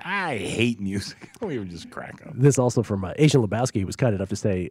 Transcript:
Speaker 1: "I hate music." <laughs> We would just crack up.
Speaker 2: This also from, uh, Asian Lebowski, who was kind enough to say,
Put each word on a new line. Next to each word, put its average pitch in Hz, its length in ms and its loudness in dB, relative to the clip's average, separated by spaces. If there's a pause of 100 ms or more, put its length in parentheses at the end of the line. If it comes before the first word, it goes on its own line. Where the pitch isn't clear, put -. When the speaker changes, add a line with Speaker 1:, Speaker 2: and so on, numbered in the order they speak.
Speaker 1:
"I 180 360 -4
hate 107 420 0
music." 98 540 -6
<laughs> - 80 -20
We 160 160 -6
would 98 120 -8
just - 200 -14
crack - 360 -14
up. - 80 -14
Speaker 2:
This 131 240 6
also 123 240 4
from, 98 220 -2
uh, 87 120 -6
Asian 139 300 6
Lebowski, 110 340 -2
who 92 60 -2
was 90 80 -8
kind 117 200 2
enough 95 160 -4
to 101 60 -2
say, 92 340 -2